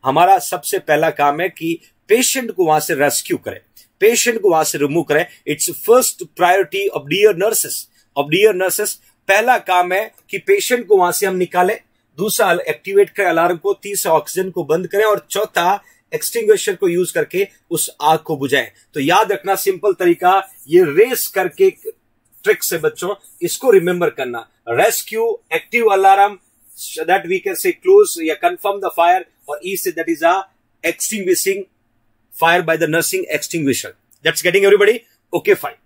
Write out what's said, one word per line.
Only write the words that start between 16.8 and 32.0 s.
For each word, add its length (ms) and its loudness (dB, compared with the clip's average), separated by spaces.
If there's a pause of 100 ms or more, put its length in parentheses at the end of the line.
यूज 220 -2
करके 360 -4 (240)
उस 180 -4 (140)
आग 160 2
को 180 -6
बुझाएं। 300 -2 (280)
तो 60 -6
याद 320 2
रखना 220 -2
सिंपल 380 -2
तरीका, 400 2 (360)
ये 180 6
रेस 420 2
करके 420 0 (720)
ट्रिक्स 280 0
है 60 -4
बच्चों, 360 -4 (280)
इसको 280 -2
रिमेंबर 400 2
करना। 380 -10 (220)
रेस्क्यू, 540 -2 (280)
एक्टिव 340 -2
अलार्म, 500 4 (640)
that 260 0
we 140 -2
can 160 -6
say 200 -2
close 460 4
या 180 -2
confirm 400 -2
the 180 -6
fire, 240 2 (260)
और 180 -10
E 100 -6
से 160 -6
that 180 -6
is 140 -4
a 100 4 (500)
extinguishing 760 -4 (720)